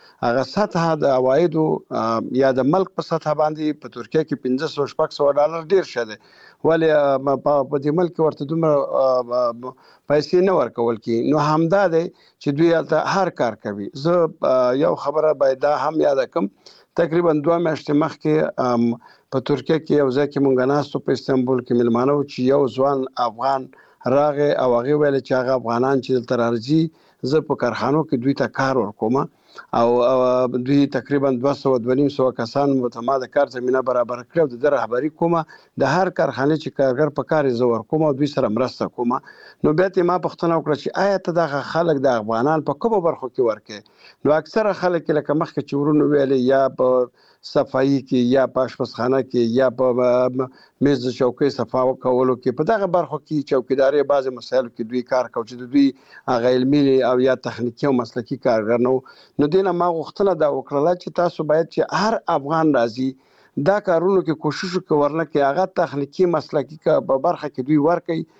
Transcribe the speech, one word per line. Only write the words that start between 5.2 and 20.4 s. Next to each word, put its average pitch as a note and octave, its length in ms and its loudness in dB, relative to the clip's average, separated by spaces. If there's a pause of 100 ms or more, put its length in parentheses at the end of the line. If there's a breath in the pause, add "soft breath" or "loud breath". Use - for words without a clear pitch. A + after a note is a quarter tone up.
ډالر D#3 300 0 (100)
ډیر F#3 200 4
ښه A#2+ 160 -4
دی. G#2 60 -12 (500 loud breath)
ولې، D#3+ 260 2
آه، C#3 280 2
م-، C3+ 260 -2
په، D3 80 0 (180)
په D3 80 -2
دې D3 200 -2
ملک F3 140 0
کې - 80 -4
ورته D3 240 -2
دومره، D#3+ 280 0
آه، C3 520 0 (160)
آه، A#2+ 120 0 (560 soft breath)
پیسې D3 260 0
نه F#3 180 4
ورکول A#2+ 440 -2
کیږي؟ A#2+ 340 -2
نو D3 80 2
همدا E3 480 2
دی E3 180 0 (380 soft breath)
چې - 80 -6
دوی E3 240 2
هلته D#3 220 0 (180)
هر F#3 140 0
کار A#2+ 260 -2
کوي. G#2 400 -8
زه، E3 340 0 (140)
آه، B2+ 340 2
یو D#3+ 180 2
خبره D3+ 380 0
باید C3+ 260 0
دا C#3+ 180 0
هم C#3+ 240 -2
یاده C#3 260 2
کړم. F3+ 200 -2 (500 loud breath)
تقریباً E3 360 2 (120)
دوه E3+ 140 2
میاشتې D#3 340 -4 (120)
مخکې، D3+ 300 -2 (220)
آم، B2 260 0 (500 soft breath)
په C3+ 80 -2
ترکیه C#3+ 380 0
کې D#3 120 -8
یو C#3+ 200 4
ځای C#3+ 180 0
کې C#3+ 160 -6